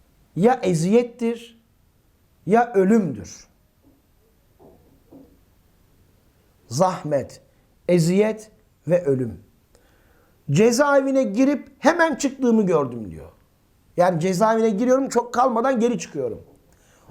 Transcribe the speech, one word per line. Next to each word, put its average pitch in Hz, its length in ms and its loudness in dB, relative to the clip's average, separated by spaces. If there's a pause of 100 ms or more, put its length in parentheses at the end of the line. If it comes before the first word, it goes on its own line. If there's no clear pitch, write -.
(360)
ya 190 260 2
eziyettir, 226 1040 -2 (840)
ya 233 260 0
ölümdür. 190 760 0 (3250)
Zahmet, 143 760 -4 (480)
eziyet 185 600 0 (380)
ve 165 160 0
ölüm. 127 360 -2 (1120)
Cezaevine 269 720 2
girip 254 460 -2 (100)
hemen 330 360 2
çıktığımı 247 520 0
gördüm 123 440 -2
diyor. 78 180 -18 (680)
Yani 175 240 0
cezaevine 220 500 0
giriyorum, 254 380 0
çok 233 260 -4
kalmadan 247 460 0
geri 233 180 0
çıkıyorum. 127 440 -10 (680)